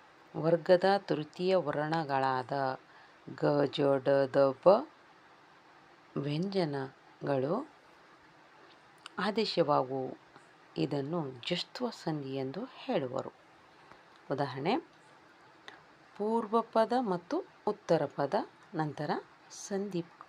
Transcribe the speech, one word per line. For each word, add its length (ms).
ವರ್ಗದ 460
ತೃತೀಯ 580
ವರ್ಣಗಳಾದ 960
ಗ, 40
ಜ, 140
ಡ, 300
ದ, 460
ಬ 240
ವ್ಯಂಜನಗಳು 1500
ಆದೇಶವಾಗುವು. 1000
ಇದನ್ನು 720
ಜಸ್ತ್ವ 400
ಸಂಧಿ 460
ಎಂದು 300
ಹೇಳುವರು. 680
ಉದಾಹರಣೆ, 680
ಪೂರ್ವ 440
ಪದ 380
ಮತ್ತು 440
ಉತ್ತರ 380
ಪದ, 280
ನಂತರ 340
ಸಂಧಿ 540